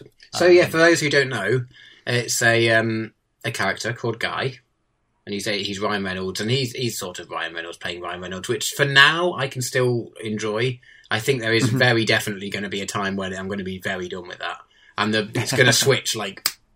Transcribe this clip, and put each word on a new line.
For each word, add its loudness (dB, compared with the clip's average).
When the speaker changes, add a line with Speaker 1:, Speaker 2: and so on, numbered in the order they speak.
Speaker 1:
So, 4
yeah, 10
Speaker 2:
Um, 0
Speaker 1:
for -2
those 6
who 0
don't 2
know, 0
it's -2
a, 4
um, 0
a -4
character -4
called -6
Guy, -4
and -10
he's -6
a, -2
he's -6
Ryan -2
Reynolds, -6
and -2
he's, -2
he's -6
sort -8
of -16
Ryan -6
Reynolds -10
playing -8
Ryan -8
Reynolds, -8
which -4
for 2
now 6
I -4
can -8
still -2
enjoy. -4
I 0
think 0
there 2
is 4
Speaker 2:
Mm-hmm. 0
Speaker 1:
very 4
definitely -2
gonna -6
be -6
a -8
time -4
when -4
I'm -8
gonna -6
be -8
very -6
done -10
with -14
that, -8
and 0
the, 0
it's -2
gonna 6
Speaker 2:
<laughs> -
Speaker 1:
switch, 2
like, -8